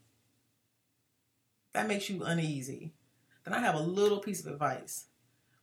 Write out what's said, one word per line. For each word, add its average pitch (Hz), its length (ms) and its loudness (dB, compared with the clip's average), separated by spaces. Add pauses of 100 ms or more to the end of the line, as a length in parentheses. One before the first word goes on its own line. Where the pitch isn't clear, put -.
(1700)
that 214 160 0
makes 202 200 -2
you 190 140 -4
uneasy, 156 720 -2 (520)
then 185 100 -4
I 233 40 2
have 226 160 4
a 143 60 2
little 202 400 4
piece 185 260 -6
of 147 60 -8
advice 143 540 -4 (560)